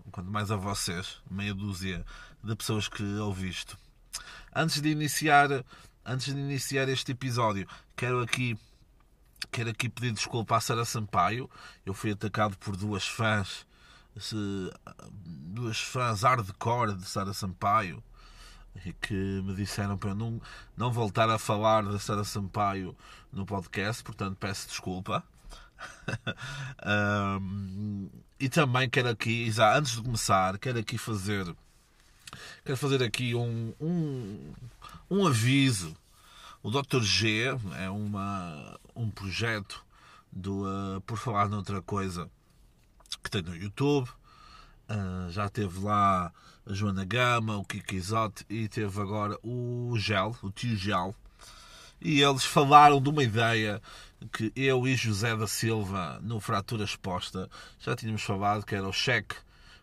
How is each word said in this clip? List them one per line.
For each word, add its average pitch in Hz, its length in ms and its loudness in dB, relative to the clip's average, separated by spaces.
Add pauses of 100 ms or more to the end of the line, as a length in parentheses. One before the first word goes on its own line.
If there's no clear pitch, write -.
(100)
quanto 90 180 -8
mais 104 220 -2
a 110 60 0
vocês, 95 640 -4 (120)
meia 101 240 -2
dúzia 95 500 -4 (380)
de 107 140 -4
pessoas 107 320 -2
que - 160 -6 (160)
ouvem 95 280 -2
isto. - 300 -8 (760)
Antes 151 300 2
de 151 60 4
iniciar, 151 600 6 (560)
antes 131 300 -2
de 139 60 -4
iniciar 135 480 0
este 135 240 0
episódio, 117 560 0 (260)
quero 123 260 0
aqui, 120 380 -2 (960)
quero 117 180 -2
aqui 117 180 0
pedir 117 220 -2
desculpa 113 460 0
à 110 40 4
Sara 117 240 0
Sampaio. 107 640 0 (380)
Eu 98 80 -2
fui 107 160 -2
atacado 104 480 0
por 101 180 -4
duas 101 300 -2
fãs, 107 580 0 (540)
se, - 160 -8 (800)
duas 107 680 -6
fãs 117 420 0
hardcore 117 760 2
de 90 80 -10
Sara 101 280 -4
Sampaio, 101 720 0 (840)
e 85 100 -6
que - 200 -6
me 98 400 -2
disseram 101 420 -2
para 101 140 -4
eu 98 60 -4
não, 113 260 -6 (340)
não 123 140 0
voltar 113 400 2
a 110 80 4
falar 110 460 4
da 101 160 -2
Sara 104 240 -2
Sampaio 98 720 -2 (360)
no 95 140 -6
podcast, 101 560 -4
portanto 98 380 -6
peço 98 260 -6
desculpa. - 560 -4 (560)
<laughs> - 1040 -8
Ahm, 101 1300 0 (320)
e 135 80 0
também 127 420 4
quero 123 200 2
aqui, 117 380 0
já 113 300 6
antes 143 140 0
de 113 100 -4
começar, 98 560 2
quero 127 180 -4
aqui 113 220 -4
fazer, 98 560 -2 (1120)
quero 143 120 -4
fazer 135 240 2
aqui 123 320 0
um, 117 480 -2
um, 131 720 -2 (560)
um 196 160 4
aviso. 123 720 4 (680)
O - 80 -4
doutor 135 320 2
G 107 400 2 (320)
é 92 120 -4
uma, 95 880 -6 (160)
um 117 160 -2
projeto 101 800 -4 (460)
do, 98 340 -4
eh, 95 400 -4
Por 113 100 -6
Falar 104 320 2
Noutra 101 320 -2
Coisa 92 480 -4 (920)
que - 80 -8
tem 101 120 0
no 87 120 -6
YouTube. 127 540 0 (800)
Ah, 92 420 -4
já 101 180 -2
teve 95 300 -2
lá 98 540 4 (340)
a 101 80 -6
Joana 98 300 0
Gama, 113 520 2
o 98 80 -4
Kiko - 300 -8
Isote 104 560 -2
e 110 160 -2
teve 104 340 -2
agora 104 440 -2
o 123 520 -2
Gel, 104 460 2
o 98 80 -6
tio 117 260 -2
Gel. 95 380 0 (840)
E 151 220 4
eles 139 220 6
falaram 147 580 10
de 135 60 2
uma 147 160 4
ideia 110 580 2 (500)
que 110 220 -2
eu 131 320 2
e 131 80 2
José 110 420 0
da 107 120 0
Silva, 98 760 -2
no 113 160 -4
Fratura 104 460 -2
Exposta, 92 680 -6 (300)
já 131 160 -4
tínhamos 110 260 -4
falado, 101 420 0
que - 120 -4
era 98 100 -2
o 95 60 -4
cheque, 117 420 0 (480)